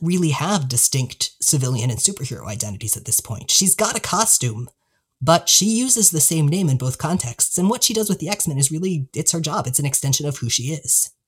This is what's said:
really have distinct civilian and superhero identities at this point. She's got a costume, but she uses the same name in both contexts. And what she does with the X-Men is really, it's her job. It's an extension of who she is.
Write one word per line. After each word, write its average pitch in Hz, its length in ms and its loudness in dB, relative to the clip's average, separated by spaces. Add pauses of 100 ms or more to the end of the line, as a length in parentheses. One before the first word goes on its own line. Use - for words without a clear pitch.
really 170 280 2
have 156 380 0
distinct - 600 -2 (100)
civilian 127 480 0
and 110 100 -2
superhero 135 480 -4
identities 107 480 -6
at - 120 -12
this - 140 -2
point. 123 300 -8
She's - 240 4
got 220 220 0
a 214 40 -4
costume, 123 680 0 (540)
but 165 260 4
she - 160 4
uses 226 460 2
the 160 100 0
same 160 260 4
name 175 220 2
in 131 80 4
both 131 220 -2
contexts. 156 580 -2
And 190 140 4
what - 120 0
she 226 120 2
does 214 160 0
with 185 80 -2
the 156 100 -6
X-Men 170 300 -2
is 139 120 2
really, 160 440 -2
it's - 180 0
her 170 80 -2
job. 156 260 -2
It's 127 120 -2
an 143 80 0
extension 139 400 0
of 139 100 -4
who 117 140 -4
she 120 140 -2
is. - 460 -2 (180)